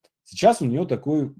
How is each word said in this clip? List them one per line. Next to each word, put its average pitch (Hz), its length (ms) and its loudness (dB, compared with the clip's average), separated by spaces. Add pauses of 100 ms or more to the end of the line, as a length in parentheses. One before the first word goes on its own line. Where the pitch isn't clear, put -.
(240)
Сейчас 208 380 2
у 139 40 0
нее 135 200 -2
такой, 139 420 -2
э, - 120 -16